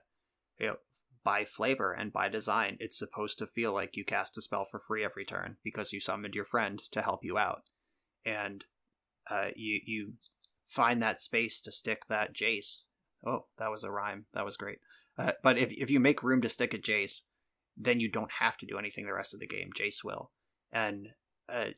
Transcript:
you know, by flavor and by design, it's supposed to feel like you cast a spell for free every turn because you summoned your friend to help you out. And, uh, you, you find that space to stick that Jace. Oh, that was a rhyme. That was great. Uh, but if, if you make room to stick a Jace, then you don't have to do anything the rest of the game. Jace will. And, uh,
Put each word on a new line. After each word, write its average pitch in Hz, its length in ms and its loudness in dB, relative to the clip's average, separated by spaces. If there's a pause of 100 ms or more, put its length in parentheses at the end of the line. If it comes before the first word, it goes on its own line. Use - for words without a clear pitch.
(580)
you 110 100 0
know, - 80 -2 (480)
by 104 200 4
flavor 113 480 0
and 101 200 -4
by 98 160 2
design, 107 500 2
it's - 180 -6
supposed - 420 -4
to 107 80 -4
feel 113 260 -2
like 95 240 -2
you 101 80 -6
cast 98 340 -2
a - 20 0
spell 98 300 0
for 104 80 -8
free 107 260 -2
every 98 200 -6
turn 95 400 -6
because 104 280 -6
you 101 80 -4
summoned 101 340 -4
your 101 100 -2
friend 107 360 0 (120)
to 104 100 0
help - 200 2
you 85 140 -2
out. 98 280 2 (600)
And, 101 400 -4 (640)
uh, 98 280 0
you, 107 280 -2
you 110 280 -4 (520)
find 120 380 4
that 110 160 2
space 117 440 0
to 104 100 -4
stick - 360 0
that 107 260 0
Jace. 104 480 0 (440)
Oh, 123 200 -2 (120)
that 110 120 -2
was 107 140 -6
a 98 60 -4
rhyme. 101 420 -4
That 104 120 -2
was 101 120 -6
great. 101 220 -8 (400)
Uh, - 140 2 (100)
but 127 160 8
if, 127 140 4
if 131 180 -2
you 139 80 8
make 139 240 8
room 127 200 6
to 113 60 4
stick - 240 2
a 110 60 -2
Jace, 104 440 0 (540)
then 120 240 4
you 113 100 2
don't 110 280 -2
have 113 200 4
to - 80 -10
do 98 120 -4
anything 101 280 -6
the 98 80 -2
rest 95 200 -4
of 104 60 -10
the - 80 -10
game. 95 280 -6
Jace - 280 -2
will. - 260 -6 (420)
And, 104 360 -2 (440)
uh, 110 260 0